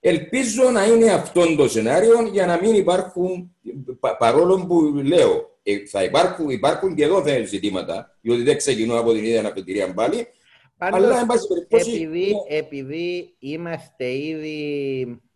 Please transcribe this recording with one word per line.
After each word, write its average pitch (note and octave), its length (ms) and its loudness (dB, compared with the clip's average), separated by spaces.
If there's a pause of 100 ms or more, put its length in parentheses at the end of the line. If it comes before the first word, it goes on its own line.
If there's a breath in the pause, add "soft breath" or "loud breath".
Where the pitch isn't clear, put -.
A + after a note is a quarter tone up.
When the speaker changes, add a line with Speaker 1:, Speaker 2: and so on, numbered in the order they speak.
Speaker 1:
Ελπίζω A#3 680 0
να G#3+ 140 2
είναι A3+ 260 6
αυτό E3 460 2
το C#3+ 120 4
σενάριο G3 640 4
για F#3+ 140 2
να F3 160 0
μην A3+ 120 4
υπάρχουν, F3+ 800 -2 (440)
πα-, A2+ 160 -2
παρόλο F3 500 2
που D#3 380 2
λέω, C#3 580 2
ε, G2+ 240 -4
θα G2 160 -2
υπάρχουν, D#3 480 0
υπάρχουν D3+ 440 -2
και D3 100 2
εδώ F3+ 180 2
θε-, C3+ 220 0
ζητήματα, F#2+ 760 -6
διότι A#2+ 220 0
δεν C#3 140 2
ξεκινώ A#2 420 0
από A#2 140 2
την G#2+ 120 0
ίδια A2+ 140 0
αναφετηρία F#2+ 560 -4
πάλι, D3+ 320 -2 (500 soft breath)
Speaker 2:
Πάντως, F3+ 220 -2
Speaker 1:
αλλά, A#3+ 200 4
εν A#3+ 80 0
πάση A#3 200 0
περιπτώσει, F#3+ 440 0
Speaker 2:
επειδή, E3+ 360 -4
Speaker 1:
ναι. G3 300 -4
Speaker 2:
επειδή D3+ 800 -8
είμαστε D#3 800 -10
ήδη C#3+ 1040 -8 (160)